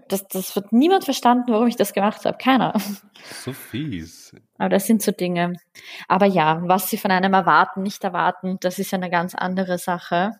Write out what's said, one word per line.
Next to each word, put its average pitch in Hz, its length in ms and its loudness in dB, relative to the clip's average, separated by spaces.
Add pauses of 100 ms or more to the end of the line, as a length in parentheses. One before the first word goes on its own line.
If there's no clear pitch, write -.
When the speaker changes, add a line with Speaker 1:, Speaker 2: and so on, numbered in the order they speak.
Speaker 1:
Das, 196 180 -4
das - 300 -8
hat 202 160 -2
niemand 359 320 4
verstanden, 247 480 2
warum 226 140 2
ich 233 100 0
das - 160 0
gemacht 202 320 -2
hab. - 120 -2
Keiner. 240 360 2 (720)
Speaker 2:
So 127 100 -8
fies. 107 840 -10 (220)
Speaker 1:
Aber 196 120 -2
das 196 180 2
sind 220 140 2
so - 120 0
Dinge. 175 400 -2 (560)
Aber 185 160 4
ja, 165 400 4
was 185 240 2
sie 220 80 -4
von 196 140 -2
einem 190 220 2
erwarten, 180 480 4
nicht 202 220 -8
erwarten, 185 560 -2
das 180 180 -4
ist 196 140 -6
ja 196 60 -2
eine 180 120 -6
ganz 175 260 -2
andere 185 420 -2
Sache. 180 640 -2